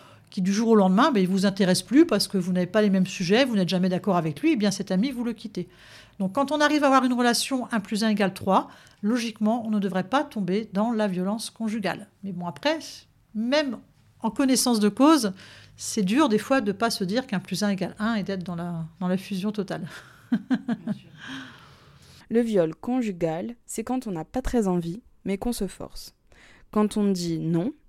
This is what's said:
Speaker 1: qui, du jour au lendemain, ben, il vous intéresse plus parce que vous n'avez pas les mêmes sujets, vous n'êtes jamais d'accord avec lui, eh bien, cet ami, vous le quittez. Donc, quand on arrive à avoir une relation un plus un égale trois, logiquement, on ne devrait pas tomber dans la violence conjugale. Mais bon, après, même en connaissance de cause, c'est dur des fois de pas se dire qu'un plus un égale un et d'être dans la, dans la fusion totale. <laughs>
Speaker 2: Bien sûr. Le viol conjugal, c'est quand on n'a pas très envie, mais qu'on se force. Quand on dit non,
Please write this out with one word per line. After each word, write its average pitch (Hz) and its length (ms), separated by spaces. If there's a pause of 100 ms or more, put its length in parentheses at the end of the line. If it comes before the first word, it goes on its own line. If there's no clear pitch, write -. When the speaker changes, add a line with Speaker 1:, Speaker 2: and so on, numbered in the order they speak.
(300)
Speaker 1:
qui, 190 140
du 190 100
jour 220 160
au 226 60
lendemain, 202 360
ben, 214 100
il 180 60
vous 190 200
intéresse 190 340
plus 302 240
parce 208 220
que - 100
vous 185 140
n'avez 180 160
pas 214 160
les 202 80
mêmes 190 160
sujets, 202 380
vous 240 100
n'êtes 180 140
jamais 185 200
d'accord 185 260
avec 160 260
lui, 320 100
eh 311 40
bien, 208 140
cet 190 220
ami, 190 180
vous 240 140
le 233 100
quittez. 202 340 (520)
Donc, 190 140
quand 277 180
on 302 100
arrive 294 220
à 294 40
avoir 269 160
une 254 100
relation 240 580
un 233 80
plus 208 240
un 220 60
égale 196 240
trois, 208 340 (340)
logiquement, 226 640
on 226 60
ne 214 80
devrait 185 280
pas 269 160
tomber 214 500
dans 214 180
la 214 160
violence 190 420
conjugale. 202 600 (140)
Mais 196 80
bon, 175 140
après, 285 320 (560)
même 247 460 (420)
en 226 80
connaissance 254 500
de 208 100
cause, 247 440 (440)
c'est - 260
dur 247 260
des 214 80
fois 262 240
de 208 100
pas 226 200
se 208 120
dire 220 220
qu'un 196 140
plus 185 240
un 202 60
égale 180 280
un 220 160
et 208 100
d'être 190 200
dans 175 120
la, 170 300 (140)
dans 185 80
la 185 100
fusion 196 340
totale. 196 360 (240)
<laughs> - 200
Speaker 2:
Bien - 600
sûr. - 160 (1200)
Le 226 120
viol 190 340
conjugal, 208 800 (100)
c'est - 180
quand 254 220
on 220 60
n'a 165 140
pas - 180
très 226 240
envie, 175 340 (220)
mais 196 160
qu'on 240 140
se 208 120
force. - 480 (580)
Quand 214 260
on 208 120
dit 175 300
non, 165 320 (180)